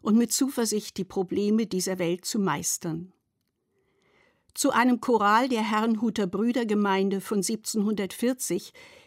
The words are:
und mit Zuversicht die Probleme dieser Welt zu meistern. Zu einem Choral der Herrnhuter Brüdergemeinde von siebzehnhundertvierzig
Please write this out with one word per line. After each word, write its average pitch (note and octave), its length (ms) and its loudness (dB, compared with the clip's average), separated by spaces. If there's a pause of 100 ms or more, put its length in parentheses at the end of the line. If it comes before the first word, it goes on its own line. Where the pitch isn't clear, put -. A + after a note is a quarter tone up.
und G#3+ 160 4
mit A#3 160 4
Zuversicht A3+ 640 -2
die F#3 80 -4
Probleme G#3 640 0
dieser F#3 320 -2
Welt F3 260 -2
zu - 140 -4
meistern. F3 760 -2 (1400)
Zu - 160 0
einem B3 300 4
Choral A3 480 4
der A3 200 0
Herrnhuter G#3+ 580 0
Brüdergemeinde G3+ 960 0
von G3+ 220 -2
siebzehnhundertvierzig G#3 1300 -4 (340)